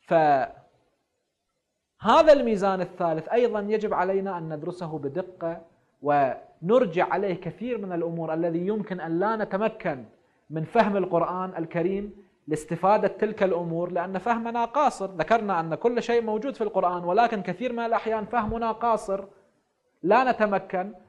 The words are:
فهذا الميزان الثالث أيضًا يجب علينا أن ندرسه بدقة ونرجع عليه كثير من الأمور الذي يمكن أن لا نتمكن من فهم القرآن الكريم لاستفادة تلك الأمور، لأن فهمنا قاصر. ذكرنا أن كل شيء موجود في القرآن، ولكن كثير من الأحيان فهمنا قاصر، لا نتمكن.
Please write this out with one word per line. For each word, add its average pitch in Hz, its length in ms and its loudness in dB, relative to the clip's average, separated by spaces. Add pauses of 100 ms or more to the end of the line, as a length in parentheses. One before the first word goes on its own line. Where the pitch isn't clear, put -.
فهذا 147 520 4 (1800)
الميزان 202 480 4
الثالث 165 480 -2
أيضًا 220 320 2
يجب 208 340 0
علينا 190 440 0
أن 160 140 -8
ندرسه 156 460 -8
بدقة 165 600 -6 (420)
ونرجع 160 1080 2
عليه 185 280 -2
كثير 226 380 -8
من 196 140 -8
الأمور 165 420 -4
الذي 170 320 -2
يمكن 196 340 -4
أن 165 180 -4
لا 214 180 0
نتمكن 196 680 -4 (460)
من 160 140 -4
فهم 208 320 4
القرآن 180 600 0
الكريم 175 720 -4 (200)
لاستفادة 185 600 2
تلك 214 340 -2
الأمور، 170 480 0
لأن 180 280 -4
فهمنا 233 460 -2
قاصر. 233 420 0
ذكرنا 185 540 0
أن 160 140 -4
كل 233 280 0
شيء 233 200 0
موجود 220 320 -4
في 226 100 -2
القرآن، 180 400 -2
ولكن 190 380 2
كثير 190 300 -4
من 233 80 -6
الأحيان 220 440 -2
فهمنا 226 480 -2
قاصر، 214 520 -2 (760)
لا 240 280 4
نتمكن. 202 640 -2 (160)